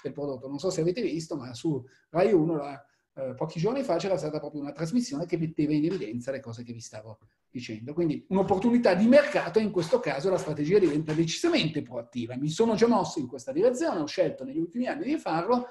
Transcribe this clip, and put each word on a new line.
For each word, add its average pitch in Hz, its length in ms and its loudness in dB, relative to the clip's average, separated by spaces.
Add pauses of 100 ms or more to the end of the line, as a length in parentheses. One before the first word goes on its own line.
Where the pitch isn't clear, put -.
del 127 120 -8
prodotto. 135 340 -8
Non 143 100 -8
so 185 120 -2
se 160 120 -2
avete 175 200 0
visto, 160 340 -4
ma 127 180 -10
su 135 300 -2 (260)
Rai 190 220 4
uno 165 240 4
la, 143 260 -8 (340)
eh, - 180 -8
pochi 160 260 -6
giorni 247 240 0
fa 170 140 0
c'era 190 180 0
stata 151 240 -4
proprio 147 220 -10
una 143 100 -8
trasmissione 165 540 -2
che 175 120 -2
metteva 156 360 0
in 151 120 2
evidenza 123 460 -4
le 131 80 -6
cose 117 240 -12
che 117 80 -14
vi 117 80 -10
stavo 110 400 -16 (300)
dicendo. 120 440 -10
Quindi 156 360 0
un'opportunità 202 640 4
di 202 140 4
mercato, 220 520 6
in 208 120 0
questo 160 280 2
caso 147 300 -2
la 190 80 2
strategia 156 420 2
diventa 156 340 2
decisamente 165 680 2
proattiva. 120 560 -8
Mi 147 120 -2
sono 226 260 2
già 226 120 4
mosso 196 320 2
in 123 80 -4
questa 135 240 -10
direzione, 247 480 2
ho 294 80 -2
scelto 254 380 -2
negli 277 140 -6
ultimi 247 280 -4
anni 151 160 -6
di 285 140 -2
farlo, 196 540 0